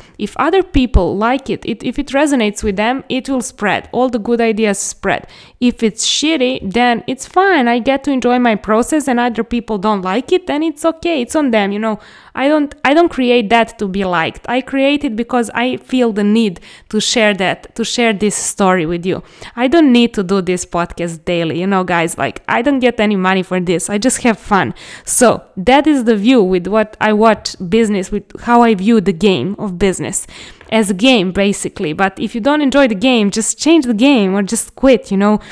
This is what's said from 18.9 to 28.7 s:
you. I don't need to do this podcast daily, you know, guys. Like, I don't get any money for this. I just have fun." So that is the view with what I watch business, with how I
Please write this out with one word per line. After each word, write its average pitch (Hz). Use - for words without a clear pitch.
you. 180
I 247
don't 294
need 240
to 214
do 190
this 180
podcast 170
daily, 170
you 185
know, 190
guys. 170
Like, -
I 226
don't 269
get 240
any 208
money 185
for 185
this. 175
I 208
just 240
have 226
fun." 170
So -
that 254
is 285
the 226
view 226
with 185
what 214
I 214
watch 214
business, 208
with 208
how 240
I 233